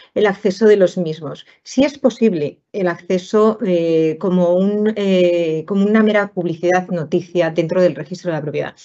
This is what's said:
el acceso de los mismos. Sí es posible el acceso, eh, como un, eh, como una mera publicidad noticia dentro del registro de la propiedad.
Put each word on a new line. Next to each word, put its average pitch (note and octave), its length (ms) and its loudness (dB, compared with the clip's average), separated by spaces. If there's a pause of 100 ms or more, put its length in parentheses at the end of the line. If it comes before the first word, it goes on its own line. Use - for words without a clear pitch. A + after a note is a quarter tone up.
(140)
el G#3 120 2
acceso G3 400 0
de G#3 120 6
los F3 180 2
mismos. D#3+ 480 -8 (200)
Sí C4 200 0
es D4 140 -4
posible G3 640 0 (120)
el F#3 160 -2
acceso, G#3+ 720 0
eh, E3 560 0
como F3+ 360 0
un, G#3 420 0
eh, F3 720 0
como G3 180 0
una G#3+ 180 2
mera G#3 300 0
publicidad F3+ 560 -2
noticia E3+ 640 -2
dentro E3+ 320 0
del E3 120 2
registro F3 360 -10
de D#3 80 -4
la C#3+ 40 -8
propiedad. C#3+ 320 -6 (100)